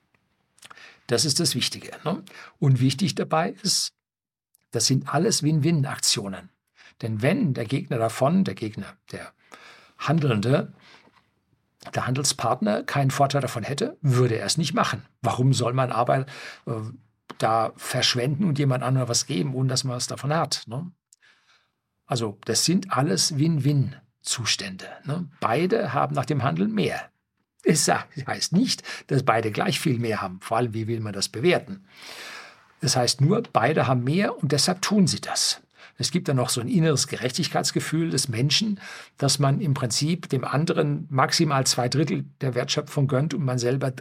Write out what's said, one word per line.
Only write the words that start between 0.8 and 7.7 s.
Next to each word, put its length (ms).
Das 180
ist 160
das 140
Wichtige, 380
ne? 180
Und 220
wichtig 340
dabei 480
ist, 320
das 160
sind 260
alles 300
Win-Win-Aktionen. 1080
Denn 200
wenn 320
der 100
Gegner 340